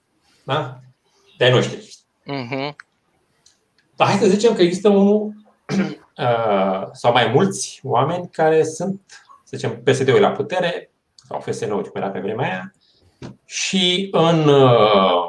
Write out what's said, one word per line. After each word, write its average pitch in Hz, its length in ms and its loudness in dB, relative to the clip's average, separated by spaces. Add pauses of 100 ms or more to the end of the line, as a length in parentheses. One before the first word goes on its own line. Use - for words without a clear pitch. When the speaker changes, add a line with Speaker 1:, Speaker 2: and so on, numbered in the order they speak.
(440)
Speaker 1:
Da? 139 360 -6 (580)
De-ai 127 140 4
noștri. - 440 -2 (300)
Speaker 2:
Mhm. 139 500 -8 (1200)
Speaker 1:
Dar - 120 2
hai 202 100 0
să 220 100 2
zicem 208 280 2
că 180 60 -2
există 180 280 2
unul, 202 440 0 (320)
<clears throat> - 80 -8 (440)
uh, 107 720 -2
sau - 200 -2
mai 120 220 2
mulți - 500 -2
oameni 151 480 -2
care 160 320 2
sunt, 190 380 -6 (420)
să - 140 -14
zicem, - 260 -8
P - 60 4
S 131 140 2
D-ul 123 160 4
la 98 120 4
putere, - 580 -4 (260)
sau - 240 -14
F - 120 -10
S 113 140 -6
N-ul, 104 240 -4
cum 98 120 -8
era - 80 -4
pe - 100 -8
vremea 123 300 -6
aia, 185 240 -10 (720)
și 185 640 -2
în, 165 360 4
uh, 110 640 6 (180)